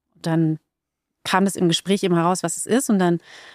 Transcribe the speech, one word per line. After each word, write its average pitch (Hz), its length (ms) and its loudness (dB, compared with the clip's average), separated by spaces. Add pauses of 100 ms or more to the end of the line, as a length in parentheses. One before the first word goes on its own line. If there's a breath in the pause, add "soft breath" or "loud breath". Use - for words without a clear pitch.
(220)
dann 160 360 0 (680)
kam 190 200 2
das 190 100 -4
im 175 140 0
Gespräch 190 340 -2
eben 180 120 2
heraus, 175 280 0
was 170 140 -4
es - 80 -8
ist. 254 240 -2
Und 202 100 4
dann 170 200 2
bin - 40 -20 (320 loud breath)